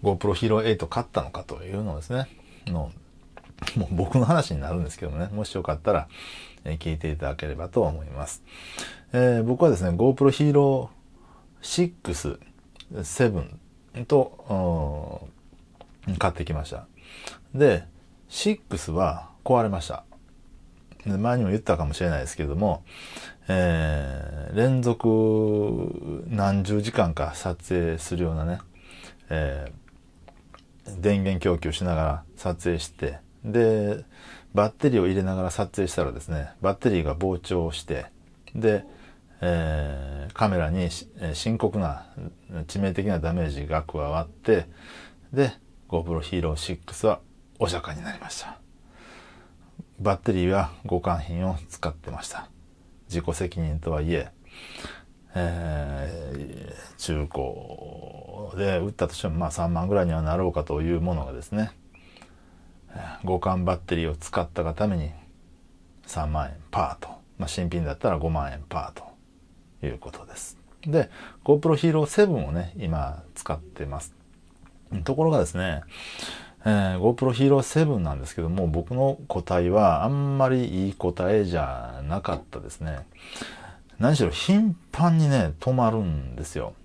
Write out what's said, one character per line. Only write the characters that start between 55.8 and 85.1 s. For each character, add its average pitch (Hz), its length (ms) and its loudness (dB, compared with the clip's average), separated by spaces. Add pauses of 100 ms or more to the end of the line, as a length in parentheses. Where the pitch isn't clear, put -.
ー、 - 0 -
中 76 320 -2 (1200)
古 92 60 -6
で 98 200 2
売 92 100 0
っ 104 40 -6
た - 140 0
と - 80 -6
し - 60 -10
て - 80 -4
も、 78 80 -2
ま 85 100 0
あ、 76 40 -2
三 85 220 0
万 85 160 0
ぐ 101 60 2
ら 98 80 6
い 87 40 4
に 82 60 2
は 80 100 2
な 78 140 0
ろ 92 120 2
う - 40 0
か - 120 -2
と 73 180 -2
い 85 140 2
う 80 40 0
も 87 140 0
の 73 100 -2
が 65 80 -8
で 62 100 -10
す - 100 -10
ね、 107 180 0 (1200)
え - 40 -20
ー、 78 280 -12
互 90 140 0
換 90 280 0
バ 92 100 2
ッ - 40 -2
テ - 180 -2
リ 82 60 0
ー 80 80 0
を 76 60 -4
使 - 220 -6
っ 85 120 -2
た 87 140 -4
が 82 100 -2
た 104 140 0
め 95 80 0
に 80 160 -2 (920)
三 76 260 -4
万 73 160 -2
円 69 80 -12 (140)
パ 82 300 -2
ー - 60 -14
と。 - 20 -16 (300)
ま - 60 -4
あ、 78 40 -6
新 87 220 -2
品 85 140 -2
だ 71 80 -2
っ - 60 -8
た 117 120 2
ら 85 80 0
五 76 100 0
万 71 240 0
円 73 160 -12
パ 76 260 -6
ー - 60 -18 (800)
と 71 60 -6
い 67 40 -2
う 58 80 -10
こ - 120 -14
と - 160 -18
で - 100 -18
す。 - 220 -14 (280)
で、 151 240 2 (340)
GoPro 151 320 6
Hero 156 300 4
seven 165 400 4
を 71 60 -4
ね、 85 240 -2
今 78 460 -4 (120)
使 - 200 -6
っ 76 60 -6
て - 260 -10
ま 69 140 -6
す。 - 140 -16 (920)
と 135 100 0
こ 156 100 2
ろ 165 60 6
が 147 80 4
で 82 80 4
す 90 100 -6
ね、 90 260 -2 (840)
え 98 320 4
ー、 - 20 -2
GoPro 120 340 4
Hero 139 260 6
seven 147 400 2
な 78 160 0
ん 69 60 -6
で 69 60 -8
す - 80 -12
け 85 80 -4
ど 80 60 0
も、 90 180 2
僕 82 280 0
の 135 240 2 (100)
個 92 140 -2
体 87 280 2
は 92 320 6
あ 110 60 2
ん 139 300 0
ま 135 100 4
り 117 380 0
い - 40 0
い 98 40 -8
個 90 180 0
体 98 340 2
じ 85 120 0
ゃ 64 500 -6
な 92 120 -2
か 85 160 -4
っ 76 140 -10
た - 80 -12
で - 120 -12
す - 100 -16
ね。 76 260 -8 (920)
何 143 180 4
し 127 60 4
ろ 85 80 4
頻 202 460 4 (160)
繁 165 260 6